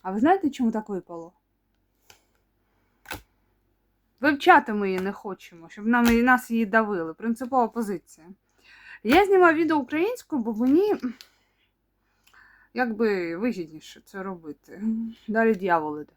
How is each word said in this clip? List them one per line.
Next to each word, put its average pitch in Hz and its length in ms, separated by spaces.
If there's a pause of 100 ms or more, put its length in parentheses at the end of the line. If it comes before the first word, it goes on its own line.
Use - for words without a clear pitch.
А 190 80
ви 202 100
знаєте, 320 300
чому 233 200
так 214 180
випало? 175 440 (3000)
Вивчати 285 520
ми 208 160
її 185 120
не 196 120
хочемо, 180 560
щоб 208 180
нам, 240 200
і 233 160
нас 247 280
її 226 160
давили. 196 480
Принципова 233 540
позиція. 202 580 (760)
Я 330 240
знімаю 359 300
відео 320 200
українською, 302 680
бо 220 120
мені, 294 400 (1800)
якби, 208 600
вигідніше 175 680
це 196 180
робити. 175 600 (460)
Далі 226 260
дьявол 165 460
іде. - 160